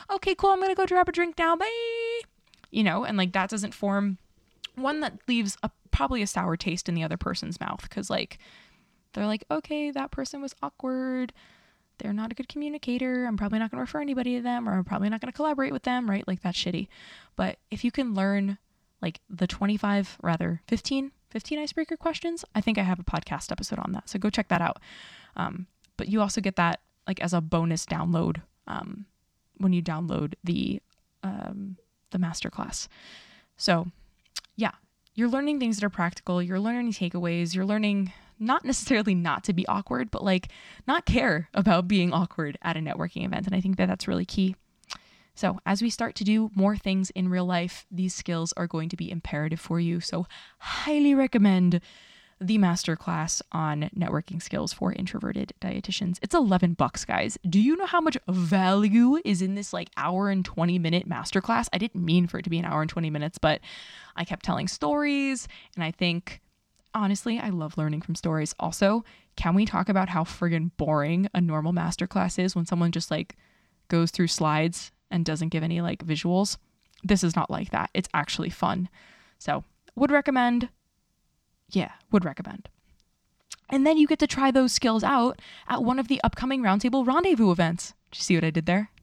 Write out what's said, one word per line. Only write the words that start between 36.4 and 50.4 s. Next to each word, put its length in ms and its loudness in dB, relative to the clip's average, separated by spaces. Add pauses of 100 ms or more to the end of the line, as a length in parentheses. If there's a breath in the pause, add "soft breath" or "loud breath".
You're 180 -2
learning 320 -2
takeaways. 600 -2
You're 140 0
learning 440 0 (280 loud breath)
not 260 0
necessarily 500 2
not 280 0
to 100 -2
be 140 0
awkward, 440 -2
but, 120 -6
like, 260 2 (360 loud breath)
not 200 0
care 480 2
about 340 4
being 240 4
awkward 500 -2
at 140 -4
a 40 -4
networking 440 -6
event. 220 -4
And 100 -2
I 60 2
think 160 0
that 80 2
that's 220 -2
really 180 0
key. 300 0 (800 loud breath)
So 300 0
as 160 0
we 80 0
start 260 -4
to 80 -6
do 300 2
more 220 4
things 360 0
in 180 -2
real 160 0
life, 440 -2
these 240 -2
skills 400 -4
are 140 -4
going 220 -4
to 80 -6
be 120 -8
imperative 520 -4
for 180 -2
you. 220 0
So 240 -4 (320 loud breath)